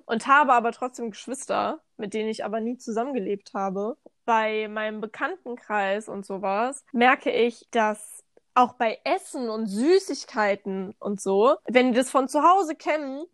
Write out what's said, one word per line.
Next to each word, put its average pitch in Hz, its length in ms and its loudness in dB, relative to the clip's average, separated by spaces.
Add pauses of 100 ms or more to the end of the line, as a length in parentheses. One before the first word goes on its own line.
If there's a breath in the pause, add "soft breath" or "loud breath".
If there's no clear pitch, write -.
und 226 220 -4
habe 277 260 6
aber 233 200 4
trotzdem 240 380 -8
Geschwister, 208 720 -4 (160)
mit 208 160 -8
denen 220 160 -4
ich 220 160 -6
aber 220 160 -4
nie 233 160 -6
zusammengelebt 220 800 -6
habe. 202 420 -4 (300)
Bei 220 420 0
meinem 214 320 -6
Bekanntenkreis 220 1080 -4
und 196 180 -10
sowas 202 640 -4
merke 247 380 4
ich, 233 400 -2
dass 214 520 -2 (320)
auch 247 200 4
bei 226 300 -2
Essen 285 460 -4
und 220 160 -4
Süßigkeiten 208 1300 0
und 202 220 -6
so, 208 360 4 (100)
wenn 247 260 4
die 220 60 2
das 254 120 0
von 269 180 2
zu 294 140 0
Hause 339 320 4
kennen, 294 600 -6